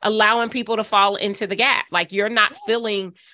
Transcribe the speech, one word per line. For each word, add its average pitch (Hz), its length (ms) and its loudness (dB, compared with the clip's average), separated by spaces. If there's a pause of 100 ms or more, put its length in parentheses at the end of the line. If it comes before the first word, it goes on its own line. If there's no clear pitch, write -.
allowing 220 460 2
people 226 280 -4
to 214 80 -2
fall 202 320 2
into 202 300 -4
the 190 100 -6
gap. 247 340 0
Like, 175 200 -2
you're 202 200 -2
not 226 260 2 (100)
filling 208 460 -2 (220)